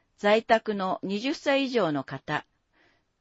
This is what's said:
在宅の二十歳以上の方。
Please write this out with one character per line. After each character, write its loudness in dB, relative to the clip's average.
在 4
宅 0
の -2
二 -4
十 -2
歳 0
以 -4
上 2
の -2
方。 -8